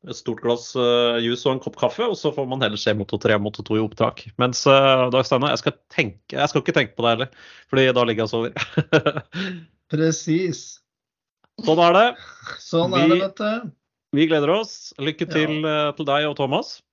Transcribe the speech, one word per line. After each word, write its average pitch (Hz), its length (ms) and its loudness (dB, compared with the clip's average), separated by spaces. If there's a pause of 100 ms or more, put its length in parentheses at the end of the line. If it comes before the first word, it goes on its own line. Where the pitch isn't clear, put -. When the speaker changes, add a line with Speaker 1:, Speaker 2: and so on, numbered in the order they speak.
Speaker 1:
et 123 80 -10
stort 117 280 -6
glass, 120 320 -2
eh, 120 500 2
juice 120 220 -2
og 131 60 2
en 131 60 -2
kopp - 180 -10
kaffe, 139 280 -2
og 220 100 -2
så 151 160 -2
får 135 160 -6
man 131 140 -4
heller 104 160 0
se 107 160 0
Moto 104 240 -4
tre 110 160 2
og 104 80 2
Moto 107 220 -8
to - 120 -4
i 107 60 2
opptak. 113 460 -2 (100)
Mens, 127 300 0
eh, 135 420 6
Dag 127 160 2
Steinar, 139 240 0
jeg 127 140 -2
skal 147 100 -2 (160)
tenke, 101 400 -6
jeg 139 180 -2
skal 147 140 0
ikke - 140 -4
tenke 123 200 0
på - 60 -6
det 117 160 2
heller, 131 120 -6 (420)
fordi 135 200 4
da 123 140 2
ligger 113 220 -2
jeg - 20 -8
og - 0 -
sover. 113 240 -4 (800)
<laughs> 180 560 -12
Speaker 2:
Precis. 160 880 -4 (880)
Speaker 1:
Sånn 165 140 4
er 175 140 6
det. 233 220 4 (440)
Speaker 2:
Sånn 170 340 -2
er 156 140 4
det, 165 80 6
Speaker 1:
Vi 180 60 2
Speaker 2:
vet 190 140 -6
du. 220 360 -6 (420)
Speaker 1:
vi 151 140 4
gleder 151 220 2 (100)
oss. - 400 -12
Lykke 156 260 -4
Speaker 2:
Ja. 160 80 -12
Speaker 1:
til, 156 320 -2
eh, 151 280 0
til 151 120 -8
deg 143 240 0
og 147 80 -8
Thomas. 147 440 -4 (120)